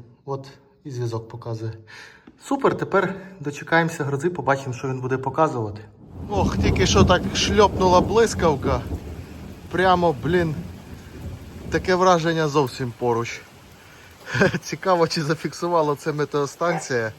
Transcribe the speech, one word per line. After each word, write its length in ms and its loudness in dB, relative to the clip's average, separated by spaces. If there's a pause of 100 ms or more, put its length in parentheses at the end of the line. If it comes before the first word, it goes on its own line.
(260)
От, 220 -8 (360)
і 80 -14
зв'язок 380 -6
показує. 440 -8 (680)
Супер, 340 0
тепер 380 0 (240)
дочекаємося 640 0
грози, 260 -2
побачимо, 440 -2
що 140 -6
він 140 -4
буде 160 -2
показувати. 640 -2 (480)
Ох, 280 0
тільки 300 2
що 160 6
так 180 6 (140)
шльопнула 680 4
блискавка. 800 2 (880)
Прямо, 520 4
блін, 320 2 (1120)
таке 260 0
враження 520 4
зовсім 520 -2
поруч. 420 0 (880)
<laughs> 320 2
Цікаво, 460 0
чи 160 -2
зафіксувала 720 0
це 180 -4
метеостанція. 1040 -2